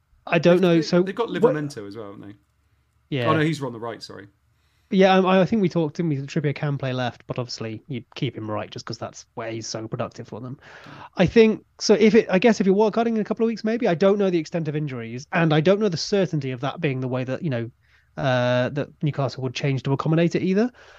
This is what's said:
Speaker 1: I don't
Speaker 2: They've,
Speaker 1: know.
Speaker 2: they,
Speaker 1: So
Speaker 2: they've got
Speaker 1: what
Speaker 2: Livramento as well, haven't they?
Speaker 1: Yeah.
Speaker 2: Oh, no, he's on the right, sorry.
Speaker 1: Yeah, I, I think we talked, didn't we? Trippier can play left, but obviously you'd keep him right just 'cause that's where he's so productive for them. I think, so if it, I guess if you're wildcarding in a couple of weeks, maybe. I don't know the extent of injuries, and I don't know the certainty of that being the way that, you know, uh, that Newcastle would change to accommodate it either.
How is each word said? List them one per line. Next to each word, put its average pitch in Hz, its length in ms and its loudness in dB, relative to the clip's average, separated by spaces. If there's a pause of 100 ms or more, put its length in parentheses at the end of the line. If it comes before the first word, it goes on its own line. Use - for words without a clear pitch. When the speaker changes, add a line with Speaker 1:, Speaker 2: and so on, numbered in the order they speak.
(260)
Speaker 1:
I 175 140 0
don't 175 160 6
Speaker 2:
They've, 185 60 2
Speaker 1:
know. 175 140 4
Speaker 2:
they, 165 60 4
Speaker 1:
So 175 220 2
Speaker 2:
they've 185 120 -6
got 226 140 -2
Speaker 1:
what 180 120 -4
Speaker 2:
Livramento 147 460 0
as 101 100 -14
well, 104 160 -14
haven't 101 140 -18
they? 104 80 -18 (760)
Speaker 1:
Yeah. 127 200 -2
Speaker 2:
Oh, 156 40 4
no, 156 80 2
he's 151 200 -2
on 127 120 -8
the 113 60 -14
right, 113 220 -10
sorry. 101 260 -18 (640)
Speaker 1:
Yeah, 190 280 6
I, 190 220 6
I 175 40 4
think 220 180 0
we 175 60 2
talked, 160 280 -2
didn't 170 120 -2
we? 143 80 0
Trippier 139 380 -4
can 143 220 -4
play 131 160 -4
left, 127 340 -6
but 131 120 -8
obviously 113 480 -8
you'd 127 180 -10 (100)
keep 123 220 -4
him 107 120 -10
right 107 200 -6
just - 160 -14
'cause 110 140 -10
that's - 340 -14
where 113 180 -10
he's 113 160 -10
so 110 200 -10
productive 113 400 -10
for 104 120 -14
them. 127 200 -12 (580)
I 185 80 4
think, 220 400 4 (140)
so - 160 4
if 196 180 6
it, 220 160 6
I 185 100 2
guess 226 220 4
if 190 60 2
you're 190 80 4
wildcarding 220 400 2
in 220 40 -2
a 208 40 -2
couple 226 220 -4
of - 20 2
weeks, 226 160 -6
maybe. 226 240 -2
I 175 80 2
don't 196 240 4
know 196 100 2
the 175 80 0
extent 160 300 -4
of 147 80 -4
injuries, 127 580 -6
and 165 200 2
I 151 60 6
don't 185 200 4
know 214 100 2
the 165 80 -4
certainty 160 540 -2
of 123 100 -8
that 135 200 -4
being 139 180 -2
the 127 80 -4
way 127 160 -2
that, 127 180 -6
you 160 80 -4
know, 117 200 -4 (480)
uh, 123 520 2
that 139 180 -4 (140)
Newcastle 135 420 -4
would 131 120 -6
change 135 280 -2
to 139 80 -2
accommodate 160 440 0
it - 80 -2
either. 190 280 0 (280)